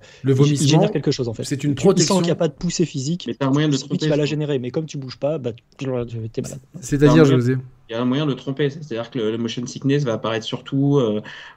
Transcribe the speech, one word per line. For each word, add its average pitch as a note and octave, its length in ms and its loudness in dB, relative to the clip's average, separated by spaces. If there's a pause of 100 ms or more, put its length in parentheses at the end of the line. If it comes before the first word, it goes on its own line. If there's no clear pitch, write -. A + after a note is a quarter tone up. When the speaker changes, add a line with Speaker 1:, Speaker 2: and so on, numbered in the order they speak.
(220)
Speaker 1:
Le C3 100 2
Speaker 2:
il C3+ 120 4
gé-, D3 100 2
il - 20 -2
génère D3+ 220 4
Speaker 1:
vomissement, G#3 100 4
Speaker 2:
quelque D#3 220 -2
chose, B2+ 180 -2
en A2+ 60 -6
fait. - 100 -10
Speaker 1:
c'est C#3 200 -6
une C#3+ 100 0
Speaker 2:
Tu, - 20 -8
il - 40 -8
sent - 40 -6
Speaker 1:
protection. F#3+ 320 4
Speaker 2:
qu'il F3 80 2
n'y E3+ 60 0
a D3+ 60 2
pas E3+ 120 0
de - 60 -6
poussée F3 320 -2
physique, D3 400 -6
Speaker 3:
Mais - 80 -6
t'as C3+ 120 -2
un C3 40 2
moyen D3+ 180 2
de C#3+ 80 2
Speaker 2:
c'est B2+ 60 -2
lui - 80 -14
qui C#3+ 80 -2
Speaker 3:
tromper, D#3 120 0
Speaker 2:
va D3 60 2
la D3+ 80 2
Speaker 3:
je C#3 40 0
crois. - 20 -2
Speaker 2:
générer. D3 280 -2
Mais B2 120 -6
comme D#3+ 160 -4
tu D3 100 -12
bouges C3 220 -10
pas, D3+ 180 -2
bah, B2 140 -6 (260)
tu, C3+ 100 -8 (460)
t'es - 80 -6
malade. C3 200 -10 (200)
Speaker 1:
C'est-à-dire, D3 280 4
Speaker 3:
T'as D3+ 120 8
un D3+ 40 10
moyen C3+ 120 6
Speaker 1:
José ? B2+ 200 2 (340)
Speaker 3:
Il - 20 -8
y A2+ 40 -6
a A#2+ 40 -2
un B2+ 60 0
moyen C#3 180 0
de C#3+ 80 0
tromper, C#3 380 -2
c'est-à-dire A#2 400 -8
que C3 80 -6
le, G#2+ 140 0
le A#2 60 -4
motion A#2 280 -4
sickness C#3 380 0
va A2+ 100 0
apparaître A2 320 -4
surtout, C#3 500 0
euh, G#2+ 240 2 (360)